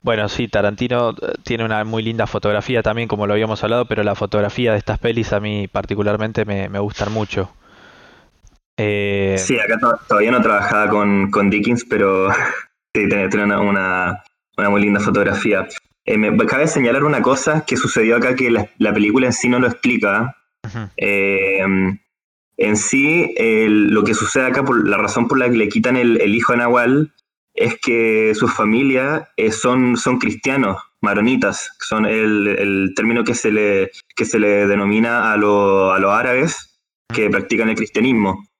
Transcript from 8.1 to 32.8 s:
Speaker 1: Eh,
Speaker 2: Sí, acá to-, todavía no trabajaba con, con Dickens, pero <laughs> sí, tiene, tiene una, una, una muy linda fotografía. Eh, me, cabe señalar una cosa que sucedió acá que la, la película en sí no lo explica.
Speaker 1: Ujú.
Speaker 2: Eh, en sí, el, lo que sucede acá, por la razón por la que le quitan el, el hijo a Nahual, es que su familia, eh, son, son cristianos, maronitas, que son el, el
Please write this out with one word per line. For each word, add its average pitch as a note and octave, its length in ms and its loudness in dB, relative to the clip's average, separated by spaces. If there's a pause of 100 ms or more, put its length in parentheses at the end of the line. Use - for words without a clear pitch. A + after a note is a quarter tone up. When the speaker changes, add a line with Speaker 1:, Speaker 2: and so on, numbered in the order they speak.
Speaker 1:
Eh, G2+ 680 0
Speaker 2:
Sí, A#2+ 140 0
acá A2 200 0
to-, A#2 280 2
todavía G#2+ 240 2
no B2 100 2
trabajaba G#2 480 2
con, G2+ 420 2
con G2+ 180 2
Dickens, G#2+ 360 0
pero F#2+ 440 2
<laughs> - 640 -6
sí, G#2 140 0
tiene, G2 220 0
tiene G#2 160 0
una, G2+ 160 0
una, F#2+ 600 -2 (340)
una G2+ 120 0
muy G2+ 120 2
linda G2+ 180 2
fotografía. G2+ 680 0 (380)
Eh, A2 120 0
me, G#2+ 180 0 (100)
cabe C#3+ 220 0
señalar C3+ 360 0
una C#3+ 180 0
cosa D3+ 440 0
que C3 120 -2
sucedió A#2 400 2
acá B2+ 180 0
que B2+ 160 0
la, G#2 160 0 (100)
la G#2+ 160 2
película G#2+ 340 2
en A#2+ 60 0
sí - 160 -2
no B2 100 2
lo B2 80 2
explica. A#2 680 -2 (300)
Speaker 1:
Ujú. A2 320 -12
Speaker 2:
Eh, G2 640 0 (1000)
en G#2+ 200 0
sí, D3 600 0
el, A2 520 2
lo G#2 140 2
que A2 100 0
sucede B2+ 340 -2
acá, C3 160 0
por A#2 240 2
la G2+ 100 0
razón A2 300 0
por C3+ 120 0
la B2 100 2
que A#2+ 80 2
le G#2+ 120 2
quitan B2 280 0
el, A#2 240 4
el G#2 140 2
hijo A#2 180 0
a A#2+ 40 2
Nahual, B2 560 2 (400)
es - 260 -2
que A2 560 2
su A#2 120 0
familia, C3 880 0
eh, A2 140 0
son, B2 460 2
son B2+ 220 0
cristianos, A2 580 -2 (240)
maronitas, G#2 800 0
que - 60 -12
son G#2+ 200 0
el, G#2+ 420 0
el G2 480 0